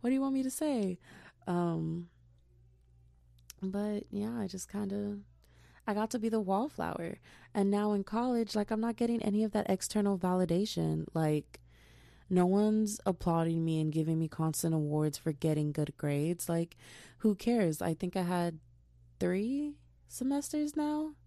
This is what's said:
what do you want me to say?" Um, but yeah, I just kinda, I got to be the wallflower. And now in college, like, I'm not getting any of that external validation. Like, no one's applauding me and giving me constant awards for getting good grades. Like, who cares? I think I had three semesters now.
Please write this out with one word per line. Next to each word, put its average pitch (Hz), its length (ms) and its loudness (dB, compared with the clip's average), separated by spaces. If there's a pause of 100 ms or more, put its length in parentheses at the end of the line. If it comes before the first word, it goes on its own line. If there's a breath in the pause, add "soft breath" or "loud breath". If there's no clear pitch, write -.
what 240 100 0
do - 20 4
you 269 80 2
want 269 140 0
me 262 80 0
to 262 80 -2
say?" 220 480 -2 (480 loud breath)
Um, 170 600 -2 (1500)
but 208 480 -4
yeah, 214 280 -4
I 208 100 -2
just 185 220 -10
kinda, 202 500 -4 (680 soft breath)
I 214 60 -2
got 214 180 -2
to 247 80 -2
be 214 100 -2
the 220 120 2
wallflower. 190 800 -2 (340 loud breath)
And 196 180 4
now 208 220 2
in 202 100 0
college, 233 520 0
like, 208 160 0
I'm 220 100 0
not 226 160 -2
getting 233 240 0
any 208 220 2
of 214 80 0
that - 180 0
external 202 480 2
validation. 175 960 2
Like, 151 480 0 (680 soft breath)
no 180 160 6
one's 214 600 4
applauding 165 600 2
me 160 140 2
and 156 120 2
giving 160 280 0
me 160 80 0
constant 160 480 0
awards 151 420 0
for - 140 -2
getting 151 400 0
good 147 260 -2
grades. 147 520 -2
Like, 170 280 -2 (420 loud breath)
who 214 160 4
cares? 202 460 2
I 165 120 0
think 175 220 -6
I 190 60 0
had 175 380 0 (600)
three 240 560 -2 (320)
semesters 285 680 -2
now. 302 380 -2 (120)